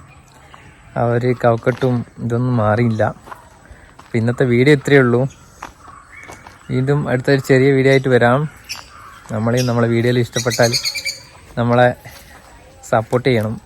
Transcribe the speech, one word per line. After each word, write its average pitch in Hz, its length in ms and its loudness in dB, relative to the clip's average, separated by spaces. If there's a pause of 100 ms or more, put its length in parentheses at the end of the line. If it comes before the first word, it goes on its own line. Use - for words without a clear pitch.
(960)
ആ 120 60 -2 (120)
ഒരു 123 160 -2 (120)
കവക്കെട്ടും 123 520 0 (300)
ഇതൊന്നും 123 380 -2
മാറിയില്ല. 110 400 0 (1000)
അപ്പോൾ - 180 -6
ഇന്നത്തെ 123 320 0
വീഡിയോ 131 260 4
ഇത്രയേ 139 260 4
ഉള്ളൂ. 120 160 2 (1500)
വീണ്ടും 135 280 0 (120)
അടുത്തൊരു 135 380 0
ചെറിയ 135 280 4
വീഡിയോ 131 180 4
ആയിട്ട് 135 200 0
വരാം. 120 240 4 (960)
നമ്മളെയും 117 380 -2
നമ്മളെ 117 240 0
വീഡിയോയിൽ 123 300 0
ഇഷ്ടപ്പെട്ടാൽ 120 460 0 (880)
നമ്മളെ 120 280 2 (1040)
സപ്പോർട്ട് 117 380 -2
ചെയ്യണം. 110 260 -2 (100)